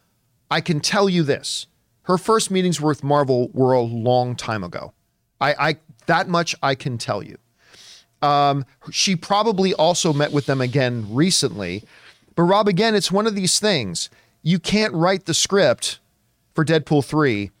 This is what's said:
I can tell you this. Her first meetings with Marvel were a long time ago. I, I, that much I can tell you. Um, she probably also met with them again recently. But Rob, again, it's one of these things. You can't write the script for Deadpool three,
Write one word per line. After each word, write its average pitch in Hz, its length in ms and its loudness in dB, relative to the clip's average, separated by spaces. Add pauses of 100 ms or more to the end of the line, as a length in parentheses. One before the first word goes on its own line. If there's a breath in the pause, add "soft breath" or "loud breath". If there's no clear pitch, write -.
(520 soft breath)
I 156 80 0
can 156 220 -2
tell 202 260 0
you 180 160 2
this. - 440 -4 (360)
Her 180 140 0
first 220 340 0
meetings 180 300 0
with 151 200 0
Marvel 135 520 2
were 131 200 4
a 123 80 4
long 120 540 0
time 110 280 -6
ago. - 300 -12 (460)
I, 139 160 0 (140)
I, 160 80 -4 (300)
that 170 200 0
much 170 340 -2
I 135 140 0
can 123 220 -6
tell 104 260 -6
you. - 140 -18 (840 loud breath)
Um, 143 460 2 (260 soft breath)
she - 240 -2
probably 196 600 0
also 165 360 2
met 147 200 0
with 143 160 -2
them 135 120 0
again 123 520 -2
recently. 107 720 -2 (520 soft breath)
But 170 80 2
Rob, 202 240 4
again, 208 280 2
it's 185 160 -2
one 202 160 0
of 208 80 -2
these 185 240 -2
things. 127 500 -2 (320 soft breath)
You 175 160 2
can't 208 360 0
write 175 320 0
the 160 100 -2
script - 640 0 (560)
for 156 100 0
Deadpool 156 400 2
three, 123 540 0